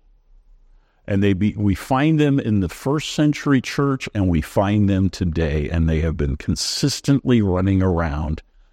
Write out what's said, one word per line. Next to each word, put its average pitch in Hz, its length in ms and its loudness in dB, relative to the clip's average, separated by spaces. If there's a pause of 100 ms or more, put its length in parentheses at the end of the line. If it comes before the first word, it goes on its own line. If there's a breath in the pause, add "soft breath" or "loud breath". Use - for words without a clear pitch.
(1080)
And 98 160 0
they 101 100 4
be, 101 220 0
we 101 200 2
find 147 440 0
them 139 200 2
in 107 200 0
the 87 100 0
first - 440 -4
century 147 480 2
church, 139 520 -4
and 98 140 0
we 82 140 2
find 101 480 0
them 95 200 2
today, 78 600 -2
and 82 200 0
they 80 120 0
have 78 160 -2
been 69 180 -2
consistently - 1080 0
running 92 400 2
around 80 600 -2 (300)